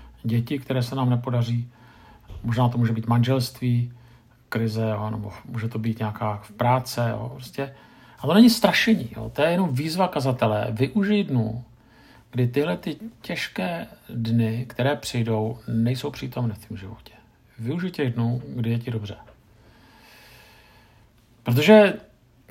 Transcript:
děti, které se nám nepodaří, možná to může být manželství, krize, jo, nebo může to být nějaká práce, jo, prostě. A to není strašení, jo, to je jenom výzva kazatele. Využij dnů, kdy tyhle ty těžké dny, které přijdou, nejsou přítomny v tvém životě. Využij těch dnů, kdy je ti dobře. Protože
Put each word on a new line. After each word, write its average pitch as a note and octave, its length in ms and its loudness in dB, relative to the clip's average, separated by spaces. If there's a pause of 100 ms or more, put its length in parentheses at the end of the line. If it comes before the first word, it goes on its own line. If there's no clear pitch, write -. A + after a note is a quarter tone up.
(240)
děti, A#2 360 -2
které C3 240 -2
se C#3 120 -6
nám B2+ 140 0
nepodaří, A#2+ 640 -2 (720)
možná A#2+ 260 2
to A#2+ 80 -2
může A2+ 160 2
být A2 140 -4
manželství, A#2+ 840 0 (560)
krize, A2 400 -2
jo, G#2+ 200 -4
nebo G#2 220 -8 (140)
může A2+ 220 -6
to A2+ 120 -6
být A2 200 -2
nějaká G#2+ 440 -4 (140)
práce, B2 520 0
jo, A2 240 -6
prostě. - 420 -10 (440)
A - 80 -6
to D#3 60 4
není A#3 160 10
strašení, G3+ 640 2
jo, A2 180 -8
to C#3 80 -2
je E3 100 4
jenom F3 240 2
výzva D#3+ 320 0
kazatele. B2 640 0
Využij G3 520 2
dnů, A#2+ 400 -2 (680)
kdy B2 160 0
tyhle D3+ 300 -2
ty D#3 200 -8 (240)
těžké E3+ 640 -6 (220)
dny, A#2 600 0
které C3+ 260 -2
přijdou, A2+ 640 -2 (100)
nejsou A#2+ 440 0
přítomny B2 420 -6
v - 120 -14
tvém G2+ 120 -12
životě. F#2+ 360 -16 (460)
Využij E3+ 320 -4
těch C3 220 -2
dnů, A#2+ 280 0 (140)
kdy A#2 140 -2
je A#2 100 0
ti - 120 -6
dobře. G#2 240 -6 (2250)
Protože F#3 500 8 (580)